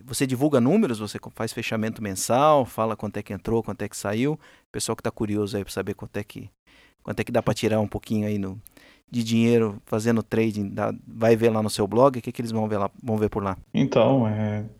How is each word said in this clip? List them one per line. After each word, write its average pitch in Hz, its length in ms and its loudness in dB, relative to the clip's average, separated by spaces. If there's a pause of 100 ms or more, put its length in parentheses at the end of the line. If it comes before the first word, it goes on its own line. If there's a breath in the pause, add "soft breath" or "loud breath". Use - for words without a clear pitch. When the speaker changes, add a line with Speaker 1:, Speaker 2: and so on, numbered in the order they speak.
Speaker 1:
você 127 220 -2
divulga 131 340 2
números? 131 400 2
Você 107 180 -8
co-, - 120 -14
faz 110 220 -6
fechamento 110 500 -4
mensal? 131 640 4
Fala 110 320 -2
quanto 104 200 -6
é 104 60 -6
que - 100 -10
entrou, 110 300 -2
quanto 101 200 -6
é 101 60 -6
que - 80 -14
saiu? 120 420 -2 (320 soft breath)
Pessoal 113 240 -4
que - 80 -14
tá 110 80 -2
curioso 104 460 -2
aí 98 80 -2
pra - 80 -14
saber 98 220 -4
quanto - 220 -12
é 101 80 -6
que, 107 260 -16 (520 soft breath)
quanto 104 180 -6
é 107 40 -2
que - 80 -8
dá 113 100 2
pra 107 120 0
tirar 110 260 2
um 104 60 0
pouquinho 107 400 -4
aí 104 120 -2
no, 98 220 -6 (480 soft breath)
de 117 140 -4
dinheiro 113 600 2
fazendo 110 380 0
trading, 107 480 -2
dá, 104 220 -2 (140)
vai 113 300 4
ver 113 140 4
lá 110 120 0
no 107 60 0
seu 104 180 0
blog, 123 320 4
o 110 40 -12
que 123 100 -8
que - 80 -10
eles 117 100 -6
vão 110 160 -2
ver 107 120 -2
lá, 98 120 -2 (120)
vão 110 160 -2
ver 107 100 2
por 104 160 -4
lá? 95 140 -4 (140)
Speaker 2:
Então, 127 540 4
é, 107 380 -2 (160)